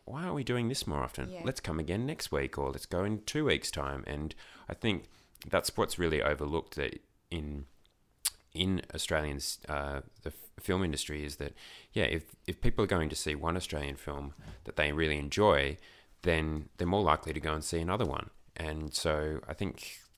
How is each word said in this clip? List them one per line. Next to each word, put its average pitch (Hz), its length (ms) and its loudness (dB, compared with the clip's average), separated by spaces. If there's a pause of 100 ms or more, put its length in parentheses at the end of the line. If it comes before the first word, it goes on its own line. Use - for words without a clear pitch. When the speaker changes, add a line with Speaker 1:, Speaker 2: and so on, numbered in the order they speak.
Speaker 1:
"Why 156 200 -8
aren't 180 120 -2
we 135 80 -2
doing 120 240 2
this - 180 -2
more 73 160 0
often? 64 300 -4
Speaker 2:
Yeah. - 100 -10
Speaker 1:
Let's 131 180 -4
come 80 200 -2
again 90 260 0
next - 240 -6
week, 69 280 0
or 67 120 0
let's 69 160 -6
go 90 160 0
in 104 220 0
two 151 220 0
weeks' 82 260 2
time." 69 340 -4
And 73 280 -4 (340)
I 92 60 -4
think 98 340 -2 (400)
that's - 280 2
what's - 220 2
really 78 240 4
overlooked 73 540 0
that 69 240 -4 (300)
in, 73 340 -6 (920)
in 92 280 2 (120)
Australians, 76 640 0 (100)
uh, 71 340 -2 (200)
the - 60 -6
f-, - 60 -10 (280)
film 95 220 2
industry 73 400 -2
is 73 120 -6
that, 71 180 -6 (400)
yeah, 95 100 4
if, - 320 0 (100)
if 90 140 -4
people 113 240 6
are - 20 0
going 85 220 4
to 76 80 -4
see 76 180 -2
one 82 220 0
Australian 71 400 -2
film 71 380 -8 (300)
that - 120 -8
they 73 160 4
really 78 260 4
enjoy, 71 580 6 (440)
then 78 560 2
they're 90 100 0
more 98 160 4
likely 78 300 4
to 76 80 -4
go 78 140 0
and 78 100 -4
see 85 160 0
another 92 240 2
one. - 240 -2 (260)
And 78 400 -4
so 78 540 0
I 76 60 -4
think - 460 -6 (180)